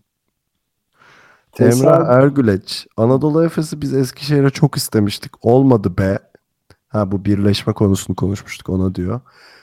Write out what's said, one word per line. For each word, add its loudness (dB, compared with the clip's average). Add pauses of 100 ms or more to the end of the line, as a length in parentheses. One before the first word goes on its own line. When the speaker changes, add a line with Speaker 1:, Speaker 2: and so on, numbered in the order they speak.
(1600)
Speaker 1:
Emrah 4
Speaker 2:
Tesadüf. 2
Speaker 1:
Ergüleç, 0 (100)
"Anadolu 0
Efes'i -6
biz -4
Eskişehir'e 0
çok 0
istemiştik. -4
Olmadı 4
be." 0 (720)
Ha, -2
bu -4
birleşme 0
konusunu 0
konuşmuştuk, -8
ona -2
diyor. -6
Speaker 2:
Hı. -8 (420)